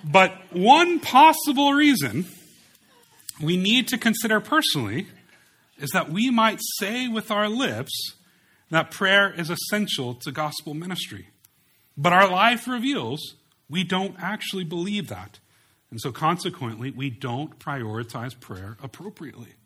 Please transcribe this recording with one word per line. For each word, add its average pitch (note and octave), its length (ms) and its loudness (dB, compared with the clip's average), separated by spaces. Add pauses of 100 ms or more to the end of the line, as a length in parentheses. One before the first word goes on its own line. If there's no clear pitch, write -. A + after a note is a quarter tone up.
But F#3 300 6 (220)
one D4+ 480 6
possible C#4+ 720 6
reason F3+ 540 2 (1120)
we E3+ 160 0
need G#3+ 320 2
to B3+ 80 -2
consider A3 420 0
personally D#3+ 680 0 (720)
is C#3+ 140 -10
that D#3+ 180 -2
we G#3+ 200 0
might A3 300 2 (180)
say A#3+ 320 -6
with A3 200 -6
our G#3 200 -2
lips G3+ 680 -6 (540)
that D#3+ 220 -2
prayer G3 380 2
is E3 200 -8
essential F3 680 -4
to C#3 160 -10
gospel D3+ 420 -8
ministry. D#3+ 540 -10 (720)
But E3 160 4
our F#3+ 160 8
life A3 360 2
reveals A3 680 -4 (340)
we F3 140 -2
don't F#3 360 -2
actually F#3+ 440 -8
believe F3 460 -6
that. F#2 300 -16 (520)
And A#2 80 -14
so C3 140 -8
consequently, C3+ 800 -4
we C3+ 180 -8
don't C3 500 -10
prioritize A#2 800 -10
prayer G2 420 -16
appropriately. C#3 720 -18 (100)